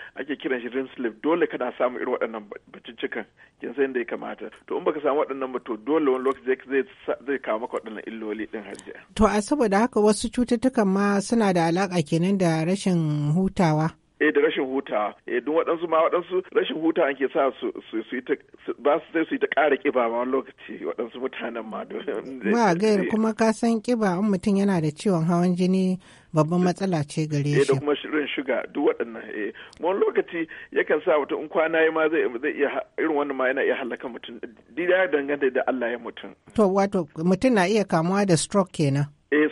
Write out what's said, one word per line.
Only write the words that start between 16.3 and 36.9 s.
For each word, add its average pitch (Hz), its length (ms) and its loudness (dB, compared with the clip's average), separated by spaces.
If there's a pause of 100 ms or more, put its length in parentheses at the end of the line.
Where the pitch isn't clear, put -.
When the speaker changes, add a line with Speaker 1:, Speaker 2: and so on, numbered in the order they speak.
Speaker 1:
rashin 147 240 0
hutawa 160 400 2
ke 135 160 2
sa 139 160 2 (100)
su, 117 120 -4 (180)
su, 110 180 -4
su - 80 -8
yi 127 60 -6
ta, 151 120 -2 (300)
su, 147 140 -6
ba 143 240 2
su, - 100 -20
sai 165 140 0
su - 80 -4
yi 127 60 -4
ta 135 100 2
ƙara 147 320 4
ƙiba 127 280 2
ma 117 120 -2
wani 127 80 -2
lokaci, - 560 -6
waɗansu 117 320 -6
mutanen 117 480 -8
ma. 107 180 -10
Don, 135 540 -8 (140)
Speaker 2:
Ba 226 260 4
gaira 202 320 2
kuma 220 240 0
ka 226 180 2
san 226 300 0
ƙiba 220 400 0
in 220 80 2
mutum 196 320 0
yana 196 180 2
da 151 140 0
ciwon 165 320 0
hawan 175 320 2
jini 185 400 2 (340)
babban 160 300 4
matsala 180 400 0
ce 156 240 -4
gare 147 240 0
Speaker 1:
Eh, 147 80 4
da 139 160 4
Speaker 2:
shi. 139 60 2
Speaker 1:
kuma 143 180 0
shirin 143 320 -2
shuga, 131 320 -2 (100)
duk 147 220 2
waɗannan, 113 400 -6
eh. 107 160 -6 (300)
Wani 185 180 0
lokaci 185 480 0 (260)
yakan 160 320 0
sa 160 140 4
mutum 139 240 -2
in 156 60 -10
kwana 160 360 2
ya 160 60 4
ma 160 180 2
zai, 156 140 2 (160)
zai 143 160 -2
iya 135 160 2
ha-, 131 160 -6 (160)
irin 160 160 0
wannan 143 180 -2
ma 131 140 0
yana 135 160 0
iya 120 80 2
halaka 123 320 -8
mutum. 117 320 -14 (320)
Duk 160 180 -4
ya 185 220 4
danganta 143 420 0
da 123 140 0
Allah 123 240 -2
ya 120 80 -4
mutum. 107 320 -12 (240)
Speaker 2:
To, 208 160 4
wato 196 380 0 (100)